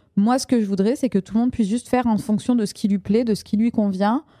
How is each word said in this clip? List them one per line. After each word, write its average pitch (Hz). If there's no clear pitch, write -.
Moi, 233
ce 262
que 240
je 214
voudrais, 196
c'est 262
que 202
tout 190
le 220
monde 247
puisse 202
juste 240
faire 247
en 220
fonction 214
de 226
ce -
qui -
lui 202
plaît, 208
de 220
ce -
qui -
lui 226
convient, 208